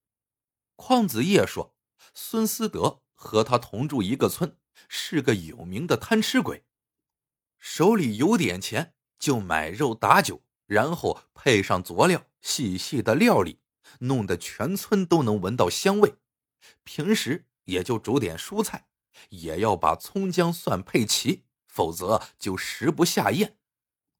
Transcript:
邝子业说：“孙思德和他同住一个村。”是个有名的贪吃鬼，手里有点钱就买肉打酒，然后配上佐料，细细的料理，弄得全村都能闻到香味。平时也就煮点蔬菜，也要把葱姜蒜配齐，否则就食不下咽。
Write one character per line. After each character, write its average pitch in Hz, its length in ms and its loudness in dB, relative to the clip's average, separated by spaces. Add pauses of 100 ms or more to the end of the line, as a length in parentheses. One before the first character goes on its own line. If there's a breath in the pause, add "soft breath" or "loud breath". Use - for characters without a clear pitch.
(760)
邝 240 320 2
子 120 160 0
业 170 220 4
说： - 300 -10 (360 soft breath)
“孙 - 340 -2
思 214 220 -2
德 - 340 -2 (120)
和 - 280 0
他 123 140 2
同 120 320 -4
住 135 140 -2
一 98 140 0
个 117 120 2
村。” - 300 -4 (300 soft breath)
是 - 340 -4
个 123 120 2
有 82 240 -8
名 92 280 -8
的 135 100 2
贪 220 240 0
吃 240 220 0
鬼， - 220 -8 (920)
手 190 360 2
里 135 220 0
有 170 200 2
点 95 240 -2
钱 117 340 -6 (240)
就 135 200 0
买 80 300 -2
肉 113 260 -2
打 113 260 6
酒， - 220 -6 (240)
然 120 300 0
后 - 260 -4 (120)
配 110 280 4
上 95 200 0
佐 90 240 2
料， 180 200 0 (140)
细 98 360 -4
细 120 240 -4
的 110 140 2
料 175 280 4
理， 82 180 -6 (400 soft breath)
弄 123 260 0
得 92 100 -2
全 143 400 -6
村 190 300 0
都 165 160 2
能 107 180 0
闻 95 160 -2
到 151 140 4
香 196 300 0
味。 208 160 4 (680 soft breath)
平 185 320 -2
时 165 320 -4 (180)
也 92 200 -4
就 113 140 -2
煮 117 200 -2
点 85 180 -4
蔬 208 280 -4
菜， - 240 -10 (400 loud breath)
也 82 320 -8
要 104 160 2
把 80 180 2
葱 190 380 -6
姜 170 200 2
蒜 120 300 -4
配 117 240 0
齐， - 380 -2 (220)
否 82 260 -4
则 90 340 -2 (120 loud breath)
就 95 180 -4
食 - 340 -2
不 156 140 2
下 117 260 0
咽。 143 280 -2 (600)